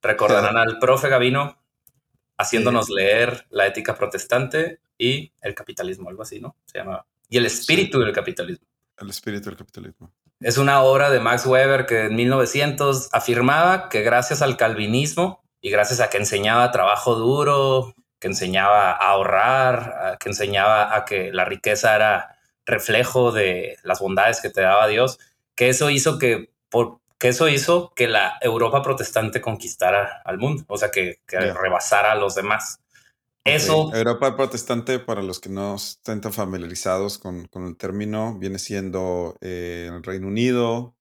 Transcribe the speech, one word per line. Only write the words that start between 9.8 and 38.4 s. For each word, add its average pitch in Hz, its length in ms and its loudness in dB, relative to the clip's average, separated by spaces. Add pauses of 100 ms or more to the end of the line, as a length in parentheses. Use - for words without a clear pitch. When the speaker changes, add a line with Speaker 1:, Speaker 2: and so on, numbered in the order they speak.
Speaker 1:
Es 117 180 0
una 139 240 6
obra 139 280 6
de 127 100 4
Max 120 260 0
Weber 131 400 4
que 113 200 0
en 107 100 -2
mil 120 120 2
novecientos 135 840 0
afirmaba 143 760 2
que 110 140 -2
gracias 123 400 2
al 131 140 0
calvinismo 120 840 0 (180)
y 98 100 -8
gracias 104 300 0
a 110 100 2
que 101 80 -2
enseñaba 107 520 2
trabajo 101 440 0
duro, 135 800 0 (260)
que 95 80 -6
enseñaba 95 640 2
a 98 180 2
ahorrar, 117 840 2 (180)
a 98 60 -8
que - 100 -10
enseñaba 104 680 2
a 104 100 0
que 95 280 -4
la 92 120 0
riqueza 104 500 2
era 104 440 2 (280)
reflejo 117 680 2
de 92 500 -2
las 92 180 -2
bondades 98 400 2
que 107 100 -6
te - 100 -2
daba 98 280 6
Dios, 123 300 0 (360)
que 123 140 2
eso 135 220 2
hizo 139 280 0
que, 113 340 -2 (160)
por, 117 320 0 (180)
que 123 100 2
eso 127 200 2
hizo 170 460 0
que 120 140 2
la 101 320 0
Europa 117 420 0
protestante 113 580 -2
conquistara 101 840 -2
al 92 140 -6
mundo, 147 300 -4
o 104 100 -6
sea, 104 120 -2
que, 90 360 -4
que 92 100 -8
Speaker 2:
Ya. 92 180 0
Speaker 1:
rebasara 95 580 0
a 107 40 2
los 101 180 -2
demás. 101 460 -4 (640)
Speaker 2:
Ok. 139 60 2
Speaker 1:
Eso 156 420 2
Speaker 2:
Europa 117 420 0
protestante, 123 640 -4
para 113 240 -6
los 92 160 -8
que - 120 -16
no 98 260 -6
estén 104 460 -10
tan 107 100 -8
familiarizados 95 840 -4
con, 90 300 -12
con 92 180 -12
el 85 100 -12
término, 107 600 -6
viene 95 200 -8